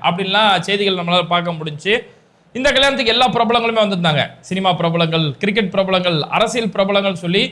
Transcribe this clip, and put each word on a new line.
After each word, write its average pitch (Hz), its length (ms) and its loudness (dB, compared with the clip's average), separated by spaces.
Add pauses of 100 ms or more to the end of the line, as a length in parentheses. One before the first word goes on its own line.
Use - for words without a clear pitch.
அப்படின்லாம் 190 460 2 (120)
செய்திகள் 196 380 -2
நம்மளால 175 280 0
பார்க்க 175 300 -2
முடிஞ்சுச்சு. 156 360 -4 (600)
இந்த 254 160 0
கல்யாணத்துக்கு 262 420 2
எல்லா 247 140 4
பிரபலங்களுமே 226 540 2
வந்திருந்தாங்க, 175 420 2 (180)
சினிமா 185 320 -2
பிரபலங்கள், 165 540 0 (100)
கிரிக்கெட் 202 340 -2
பிரபலங்கள், 185 460 0 (120)
அரசியல் 220 440 0
பிரபலங்கள் 196 480 0
சொல்லி 175 300 0